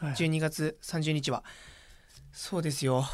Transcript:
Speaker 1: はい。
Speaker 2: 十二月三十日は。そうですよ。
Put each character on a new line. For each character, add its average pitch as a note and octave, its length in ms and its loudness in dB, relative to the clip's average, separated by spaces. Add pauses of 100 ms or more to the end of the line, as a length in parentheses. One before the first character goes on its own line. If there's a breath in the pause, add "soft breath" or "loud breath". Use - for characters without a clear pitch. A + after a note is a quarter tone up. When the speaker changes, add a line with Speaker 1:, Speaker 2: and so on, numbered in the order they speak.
Speaker 1:
は D3 120 0
い。 A#2+ 40 -2
Speaker 2:
十 E3 120 4
二 D#3+ 120 2
月 D#3 400 0
三 D#3+ 220 -2
十 D#3 100 2
日 C3+ 180 0
は。 A2+ 140 0 (880 loud breath)
そ - 280 -4
う - 20 0
で D#3 80 0
す C#3 160 -2
よ。 C3 280 4